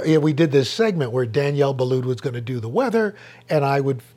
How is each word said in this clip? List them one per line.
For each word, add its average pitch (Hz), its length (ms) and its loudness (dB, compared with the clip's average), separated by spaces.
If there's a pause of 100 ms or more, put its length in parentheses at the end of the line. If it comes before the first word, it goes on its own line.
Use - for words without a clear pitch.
you 156 100 4
know, 156 40 6
we 151 140 2
did 151 180 2
this 139 180 4
segment 170 420 0
where 127 140 0
Danielle 143 500 0
Boulud 127 300 0
was 127 160 -4
gonna 123 200 -6
do 120 180 -6
the 113 100 -8
weather, 214 460 0 (340)
and 151 160 2
I 139 140 0
would 135 220 -2 (160)